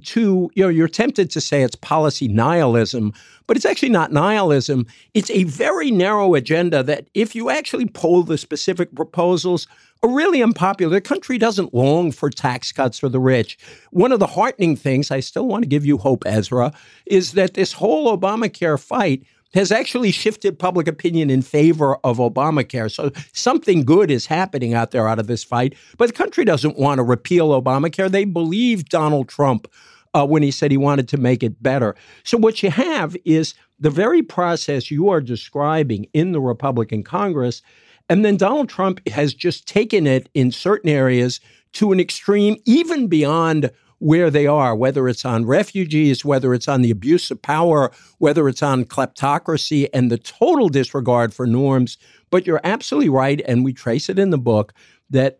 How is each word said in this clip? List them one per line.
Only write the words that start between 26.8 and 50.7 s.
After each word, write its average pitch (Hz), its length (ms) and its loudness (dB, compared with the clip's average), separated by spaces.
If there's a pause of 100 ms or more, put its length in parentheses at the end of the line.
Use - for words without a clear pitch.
to 123 40 0
repeal 156 460 2 (100)
Obamacare. 151 520 0
They 196 140 2
believed 185 640 -2
Donald 151 380 0
Trump, 135 400 0 (460)
uh, 143 140 2
when 151 160 2
he 139 80 0
said 147 180 -2
he 135 80 4
wanted 139 300 0
to - 100 -4
make 123 240 0
it 113 220 -6
better. 127 320 0 (280)
So - 140 0
what 220 240 2
you 196 80 0
have 190 560 -2
is 160 300 0 (240)
the 147 100 0
very 180 320 2
process 165 720 -4
you 165 180 2
are 165 120 2
describing 131 920 -4
in 170 200 0
the 151 80 -2
Republican 117 600 -4
Congress, 151 640 -4 (460)
and 190 140 4
then 208 140 2
Donald 240 320 0
Trump 190 400 -4
has 143 240 -2
just - 340 -6
taken 208 400 0
it 131 260 0
in 127 160 2
certain 175 400 -2
areas 127 520 0 (320)
to 208 180 0
an 185 80 4
extreme, 202 560 0 (100)
even 302 420 2
beyond 156 600 0 (300)
where 165 300 4
they 147 180 2
are, 143 260 2
whether 127 360 0
it's - 160 -6
on 117 200 0
refugees, 156 800 0
whether 135 300 0
it's 123 160 -4
on 131 140 2
the 117 80 2
abuse 123 400 0
of - 100 -10
power, 151 500 2 (280)
whether 147 280 2
it's 131 160 -2
on 131 220 0
kleptocracy 143 1080 -2
and 127 160 2
the 117 100 0
total 277 500 0
disregard 123 640 0